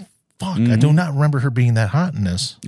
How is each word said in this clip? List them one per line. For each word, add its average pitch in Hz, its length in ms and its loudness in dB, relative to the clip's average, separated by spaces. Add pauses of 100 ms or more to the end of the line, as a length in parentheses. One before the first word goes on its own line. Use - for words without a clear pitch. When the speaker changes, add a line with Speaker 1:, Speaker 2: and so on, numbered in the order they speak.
(380)
Speaker 1:
fuck, 185 160 -8
I - 60 -6
Speaker 2:
Mm-hmm. 117 180 2
Speaker 1:
do 143 140 4
not 160 220 2
remember 143 260 0
her 135 100 -2
being 120 240 2
that 113 140 0
hot 160 260 -2
in 107 80 -2
this." 90 460 -4